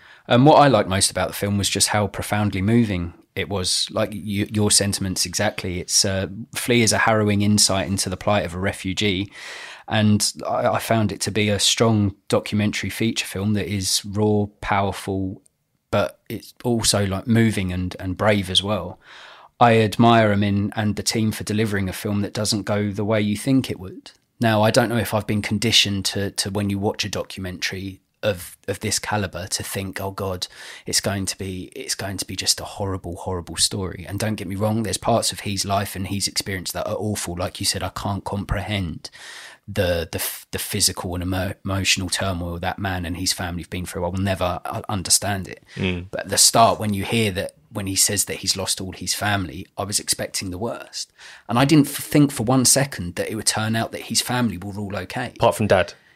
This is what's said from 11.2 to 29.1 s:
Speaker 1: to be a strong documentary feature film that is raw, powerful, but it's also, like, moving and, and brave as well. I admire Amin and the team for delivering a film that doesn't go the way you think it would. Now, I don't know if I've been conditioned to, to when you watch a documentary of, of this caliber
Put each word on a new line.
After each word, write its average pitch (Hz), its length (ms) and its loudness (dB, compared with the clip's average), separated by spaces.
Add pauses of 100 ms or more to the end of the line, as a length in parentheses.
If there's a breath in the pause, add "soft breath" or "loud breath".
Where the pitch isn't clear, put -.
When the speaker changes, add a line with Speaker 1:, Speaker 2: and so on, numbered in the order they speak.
Speaker 1:
to - 100 -2
be 104 180 2
a 101 100 0
strong 107 560 4 (140)
documentary 104 600 0
feature - 360 -2
film 101 280 -2
that 101 140 0
is 95 380 -2
raw, 104 400 2 (160)
powerful, 98 800 -2 (500)
but - 280 0 (100)
it's - 240 -12 (100)
also, 110 420 2
like, 95 220 -4
moving 107 440 4
and, 90 280 -4
and 92 180 -6
brave 101 320 2
as 92 140 0
well. 90 360 -4 (600 loud breath)
I 120 200 10
admire 110 540 6
Amin 101 420 2
and 107 200 0
the 104 80 -8
team 110 280 0
for - 120 -6
delivering 104 440 0
a 90 60 -4
film 104 280 -2
that 95 120 -4
doesn't 104 300 -2
go 104 280 0
the 104 140 -2
way 107 160 2
you 104 160 0
think 131 320 2
it 80 100 -6
would. - 320 -14 (300)
Now, 110 220 4
I 110 80 4
don't 120 180 4
know 117 80 0
if 107 160 -2
I've 104 140 -2
been 107 140 0
conditioned 101 640 2
to, 98 260 -2
to - 180 -4
when 101 200 -2
you 101 100 -2
watch 104 260 -2
a 101 40 -6
documentary 95 920 -8 (200)
of, 98 360 -4 (100)
of - 120 -4
this 104 180 -2
caliber 92 480 -4